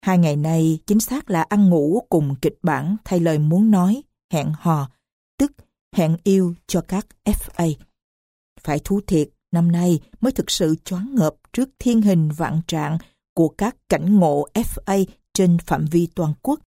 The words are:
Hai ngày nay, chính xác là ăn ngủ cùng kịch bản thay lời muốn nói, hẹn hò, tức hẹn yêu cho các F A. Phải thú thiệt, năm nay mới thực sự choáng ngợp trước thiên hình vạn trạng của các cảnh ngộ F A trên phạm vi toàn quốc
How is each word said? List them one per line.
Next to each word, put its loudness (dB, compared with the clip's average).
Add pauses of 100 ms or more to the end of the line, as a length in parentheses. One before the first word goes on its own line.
Hai 2
ngày 4
nay, 0
chính 2
xác -6
là 0
ăn 2
ngủ 2
cùng 0
kịch -4
bản -4
thay -2
lời 0
muốn 2
nói, 2 (300)
hẹn -4
hò, -2 (460)
tức 0 (440)
hẹn 2
yêu 2 (120)
cho -2
các -6 (180)
F -4
A. -2 (960)
Phải -4
thú -2
thiệt, 0 (220)
năm 2
nay 2 (220)
mới 0
thực -4
sự 0 (100)
choáng -6
ngợp 0 (180)
trước -2 (100)
thiên 2
hình 2
vạn -4
trạng -4 (360)
của 2
các -4 (140)
cảnh 2
ngộ 2
F -6
A -2 (380)
trên 2
phạm -2
vi 0
toàn -2
quốc -2